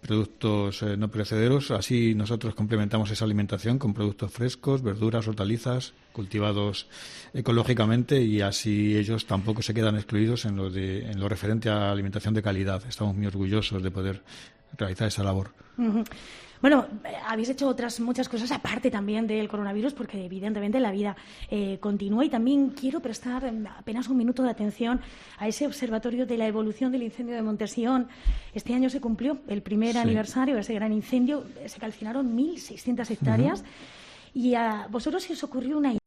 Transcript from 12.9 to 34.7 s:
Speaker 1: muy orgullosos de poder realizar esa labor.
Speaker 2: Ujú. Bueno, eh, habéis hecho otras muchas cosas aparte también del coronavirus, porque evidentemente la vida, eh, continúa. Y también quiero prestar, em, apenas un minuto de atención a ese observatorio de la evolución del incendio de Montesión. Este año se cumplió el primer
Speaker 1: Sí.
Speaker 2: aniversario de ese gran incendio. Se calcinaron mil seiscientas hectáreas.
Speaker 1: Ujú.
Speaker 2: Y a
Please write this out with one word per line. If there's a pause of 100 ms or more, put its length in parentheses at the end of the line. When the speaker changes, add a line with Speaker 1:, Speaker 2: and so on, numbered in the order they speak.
Speaker 1:
muy
orgullosos
de
poder (560)
realizar
esa
labor. (280)
Speaker 2:
Ujú. (580)
Bueno, (180)
eh, (140)
habéis
hecho
otras
muchas
cosas
aparte
también
del
coronavirus,
porque
evidentemente
la
vida, (340)
eh,
continúa.
Y
también
quiero
prestar,
em,
apenas
un
minuto
de
atención (380)
a
ese
observatorio
de
la
evolución
del
incendio
de
Montesión. (480)
Este
año
se
cumplió (100)
el
primer
Speaker 1:
Sí.
Speaker 2:
aniversario
de
ese
gran
incendio. (240)
Se
calcinaron
mil
seiscientas
hectáreas.
Speaker 1:
Ujú.
Speaker 2:
Y
a